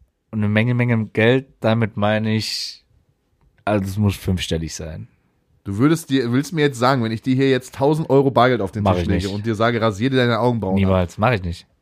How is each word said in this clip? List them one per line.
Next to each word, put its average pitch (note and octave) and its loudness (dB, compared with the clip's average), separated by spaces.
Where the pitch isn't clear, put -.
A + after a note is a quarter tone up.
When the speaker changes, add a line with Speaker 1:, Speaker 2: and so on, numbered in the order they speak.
Speaker 1:
Und A2+ -6
eine G#2 0
Menge, A2 2
Menge A#2+ 0
Geld, B2 2
damit A2+ 0
meine G#2+ 0
ich, - -6
also G2+ 0
es G2 -6
muss G2+ 2
fünfstellig E2 -4
sein. D#2+ -14
Speaker 2:
Du G2 -6
würdest D#3 0
dir, B2 0
willst C#3 -2
mir D#3 -2
jetzt C#3 0
sagen, B2 2
wenn A2+ -2
ich A2+ -6
dir C3 0
hier C3+ 2
jetzt B2+ -2
tausend D3+ 0
Euro C3+ 4
Bargeld A#2+ 2
auf G2 -4
den G#2+ -4
Speaker 1:
Mach G2+ 4
Speaker 2:
Tisch F2+ 0
Speaker 1:
ich E2 -2
Speaker 2:
lege F2 0
Speaker 1:
nicht. F#2+ -6
Speaker 2:
und G2+ -8
dir A2+ -2
sage, A2+ 0
rasier A2 -2
dir C3 0
deine A#2+ 2
Augenbrauen A2 0
ab. G2 2
Speaker 1:
Niemals, F#2 2
mach A#2 2
ich G2+ -2
nicht. F2 -8